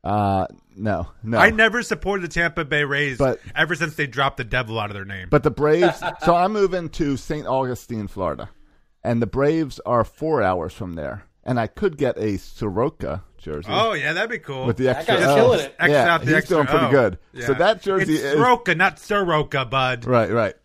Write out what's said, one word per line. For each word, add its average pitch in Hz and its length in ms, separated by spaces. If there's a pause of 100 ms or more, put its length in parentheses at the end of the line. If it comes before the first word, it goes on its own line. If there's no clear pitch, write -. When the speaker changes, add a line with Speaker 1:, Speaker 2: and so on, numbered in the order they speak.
Speaker 1:
Uh, 98 440 (280)
no, 92 340 (120)
no. 113 160
Speaker 2:
I 233 140
never 226 320
supported 190 400
the 165 100
Tampa 170 320
Bay 147 200
Rays 139 340
Speaker 1:
But 131 200 (160)
Speaker 2:
ever 160 200
since 156 200
they 143 120
dropped 135 300
the 127 60
devil 113 360
out 104 100
of 101 60
their 98 100
name. 95 240
Speaker 1:
But 147 140
the 147 80
Braves, 160 500 (100)
Speaker 2:
<laughs> - 140
Speaker 1:
so 170 100
I'm 185 180
moving 185 360
to 143 280
Saint 151 280
Augustine, 123 600
Florida, 78 420 (540)
and 117 180
the 110 60
Braves 143 580
are 117 180
four 151 380
hours 92 320
from 90 200
there, 76 320 (180)
and 127 160
I 110 80
could 175 320
get 127 180
a 104 200
Soroka 101 840 (140)
jersey. 76 340
Speaker 2:
Oh, 208 220
yeah, 151 200
that'd 220 180
be 208 80
cool. 135 260
Speaker 1:
With 117 120
the 127 80
Speaker 3:
That 127 120
Speaker 1:
extra 190 200
Speaker 3:
guy's 175 80
Speaker 1:
L. - 100
Speaker 3:
killing - 240
it. 139 180
Speaker 2:
X 175 140
Speaker 1:
Yeah, 147 240
Speaker 2:
out 160 60
the 123 60
Speaker 1:
he's 156 80
Speaker 2:
extra 156 220
Speaker 1:
doing 143 100
pretty 156 200
Speaker 2:
O. 131 40
Speaker 1:
good. 113 280 (140)
Speaker 2:
Yeah. 120 120
Speaker 1:
So 135 80
that 202 300
jersey 190 320
Speaker 2:
It's 123 80
Speaker 1:
is 139 100
Speaker 2:
Soroka, 151 400
not 180 240
Soroka, 156 680
bud. 127 400
Speaker 1:
Right, 117 260
right. 110 340